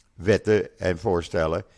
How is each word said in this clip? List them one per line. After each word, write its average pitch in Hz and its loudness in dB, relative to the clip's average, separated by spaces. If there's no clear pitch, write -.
wetten 101 0
en 90 -2
voorstellen 87 -2